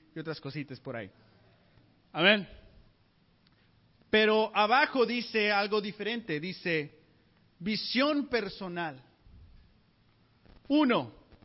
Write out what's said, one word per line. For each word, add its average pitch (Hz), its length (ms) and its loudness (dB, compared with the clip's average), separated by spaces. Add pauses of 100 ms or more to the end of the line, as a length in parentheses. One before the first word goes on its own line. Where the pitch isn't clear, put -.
(160)
y 165 40 -10
otras 160 200 -8
cositas 135 400 -10
por 127 160 -12
ahí. 107 160 -10 (1040)
Amén. 190 340 4 (1600)
Pero 214 460 4
abajo 247 500 4
dice 220 460 -2
algo 208 300 0
diferente, 202 580 -6
dice 160 580 -6 (640)
visión 240 680 -2
personal. 175 760 -6 (1700)
Uno, 240 440 2 (320)